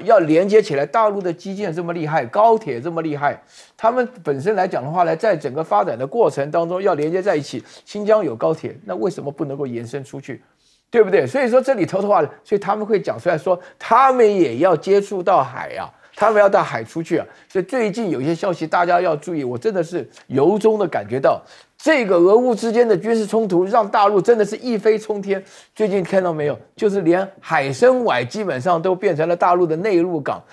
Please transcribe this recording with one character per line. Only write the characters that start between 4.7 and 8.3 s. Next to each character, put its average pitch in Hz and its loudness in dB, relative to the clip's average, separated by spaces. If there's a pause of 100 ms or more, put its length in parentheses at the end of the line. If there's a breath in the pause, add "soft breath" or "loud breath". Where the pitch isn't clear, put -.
的 139 -8
话 175 0
呢， 165 2
在 202 0
整 143 -8
个 156 -4
发 208 0
展 127 -4
的 127 -4
过 196 2
程 143 -4
当 170 0
中 180 -6
要 190 2
连 147 -2
接 185 -2
在 190 0
一 147 -2
起， 135 -10 (220 loud breath)
新 208 -10
疆 214 2
有 120 -6